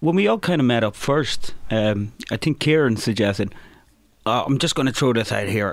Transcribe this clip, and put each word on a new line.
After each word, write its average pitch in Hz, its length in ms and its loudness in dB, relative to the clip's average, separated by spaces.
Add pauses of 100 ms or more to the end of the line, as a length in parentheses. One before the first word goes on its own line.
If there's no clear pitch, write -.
when 165 140 2
we 202 120 4
all 220 120 2
kind 180 200 0
of 139 60 2
met 120 180 2
up 104 120 0
first, - 580 0 (160)
um, 107 420 0 (200)
I 110 60 -4
think 151 220 -2
Kieran 147 380 2
suggested, 101 580 -2 (720)
Oh, 117 200 0
I'm 139 140 0
just 165 160 -2
gonna 135 160 0
throw 127 220 0
this 113 180 -2
out 107 160 -2
here 101 260 -2